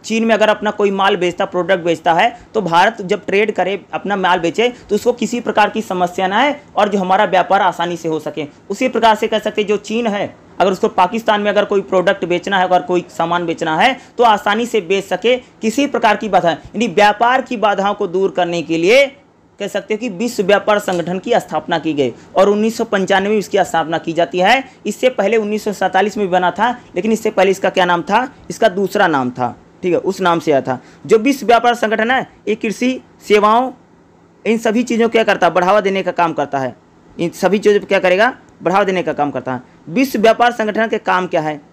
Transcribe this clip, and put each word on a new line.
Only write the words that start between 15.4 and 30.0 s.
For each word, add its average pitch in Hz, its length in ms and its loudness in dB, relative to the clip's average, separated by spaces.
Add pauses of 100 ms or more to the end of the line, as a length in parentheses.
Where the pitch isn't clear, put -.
प्रकार 214 300 0
की 214 120 -8
बाधा, 180 220 2
यानी 202 360 -4
व्यापार 208 560 2
की 254 140 -6
बाधाओं 202 380 0
को 202 120 -4
दूर 185 240 0
करने 175 320 -2
के 165 160 -2
लिए 240 280 4 (540)
कह 202 60 -6
सकते 202 280 -6
हो 208 40 -6
कि 240 100 -6
विश्व 208 340 -4
व्यापार 202 360 2
संगठन 180 400 -4
की 233 160 -4
स्थापना 170 440 -2
की 160 140 -4
गई। 131 200 0 (240)
और 190 120 4
उन्नीस 214 280 0
सौ 233 80 -2
पंचानवे 196 440 0
में 214 80 0
इसकी 196 240 -2
स्थापना 165 380 -2
की 165 140 -6
जाती 170 260 -2
है। 240 260 2 (220)
इससे 233 220 0
पहले 220 280 0
उन्नीस 208 280 -2
सौ 214 80 -4
सैंतालीस 190 440 0
में 202 140 -2
बना 180 200 2
था, 233 300 -2 (160)
लेकिन 214 160 0
इससे 214 180 -2
पहले 196 200 2
इसका 185 200 0
क्या 185 140 2
नाम 175 180 0
था? 233 320 -2 (160)
इसका - 180 0
दूसरा 196 380 0
नाम 135 240 0
था। 123 260 -4 (260)
ठीक 180 100 0
है, 147 60 2
उस 190 220 -4